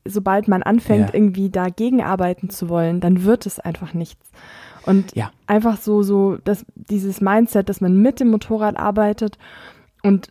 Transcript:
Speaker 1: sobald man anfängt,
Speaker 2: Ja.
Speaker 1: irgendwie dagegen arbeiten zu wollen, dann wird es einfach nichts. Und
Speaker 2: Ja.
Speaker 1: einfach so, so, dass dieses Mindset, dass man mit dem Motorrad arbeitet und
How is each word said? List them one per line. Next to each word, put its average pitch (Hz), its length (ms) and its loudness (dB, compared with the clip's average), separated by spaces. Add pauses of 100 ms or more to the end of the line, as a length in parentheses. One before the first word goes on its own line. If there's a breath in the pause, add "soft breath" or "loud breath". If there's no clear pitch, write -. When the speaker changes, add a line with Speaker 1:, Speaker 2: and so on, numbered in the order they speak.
Speaker 1:
sobald 196 420 -2
man 185 160 2
anfängt, 208 460 2
Speaker 2:
Ja. - 60 -6
Speaker 1:
irgendwie 196 360 0
dagegen 220 520 -2
arbeiten 180 480 -4
zu - 180 -8
wollen, 170 320 0
dann 180 240 2
wird 233 220 2
es 190 120 -10
einfach 170 360 -10
nichts. - 360 -10 (540 loud breath)
Und 196 320 0
Speaker 2:
Ja. 107 140 -4 (180)
Speaker 1:
einfach 214 300 0
so, 208 260 0
so, 196 400 0
dass 202 200 -2 (120)
dieses 196 440 -4
Mindset, 202 480 2
dass 202 120 -4
man 185 200 4
mit 247 200 2
dem 247 80 2
Motorrad 214 480 -2
arbeitet 208 600 -2 (680 loud breath)
und 196 280 2